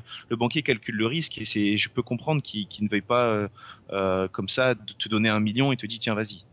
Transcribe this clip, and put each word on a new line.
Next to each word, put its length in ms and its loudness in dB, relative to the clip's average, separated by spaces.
le 60 0
banquier 260 0
calcule 340 -2
le 100 2
risque 320 -2
et 80 -6
c'est, 320 2
je 120 0
peux 120 -2
comprendre 400 -2
qu'il, 260 -6
qu'il 180 -4
ne 40 -2
veuille 120 0
pas, 260 2
euh, 200 2
euh, 380 2
comme 180 -6
ça, 260 2
de 240 -8
te 120 -6
donner 200 4
un 120 4
million 320 2
et 40 0
te 80 -8
dit, 140 -8
tiens, 160 0
vas-y. 380 -4